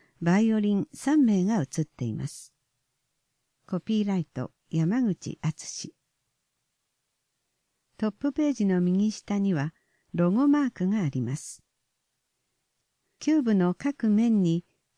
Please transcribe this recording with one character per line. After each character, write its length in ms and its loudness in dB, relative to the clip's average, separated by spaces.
バ 200 4
イ 120 2
オ 60 0
リ 160 0
ン 180 -2
三 320 2
名 200 2
が 160 0
写 220 -4
っ 20 -16
て 180 -12
い 100 -4
ま 140 -6
す。 260 -18
コ 140 -6
ピ 220 -2
ー 60 -2
ラ 100 0
イ 80 -2
ト、 260 -10
山 320 0
口 400 -4
敦。 520 -10
ト 120 -2
ッ 20 -8
プ 220 -4
ペ 160 0
ー 40 0
ジ 120 -2
の 160 2
右 300 2
下 280 -6
に 140 0
は、 200 -2
ロ 160 2
ゴ 180 2
マ 180 4
ー 60 -2
ク 180 -2
が 120 0
あ 80 0
り 120 -4
ま 160 -4
す。 260 -16
キ 140 0
ュ 60 4
ー 20 0
ブ 140 2
の 180 4
各 360 -4
面 320 4
に、 240 0